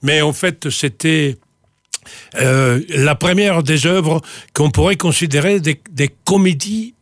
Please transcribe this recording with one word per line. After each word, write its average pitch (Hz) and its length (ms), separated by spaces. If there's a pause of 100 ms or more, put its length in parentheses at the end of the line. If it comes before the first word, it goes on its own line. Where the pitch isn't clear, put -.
Mais 151 180
en 151 120
fait, 170 360
c'était, 147 680 (1000)
euh, 131 400 (100)
la 143 260
première 180 480
des 147 240
œuvres 165 340 (320)
qu'on 151 160
pourrait 160 280
considérer 170 640
des, 151 300
des 139 200 (160)
comédies 202 760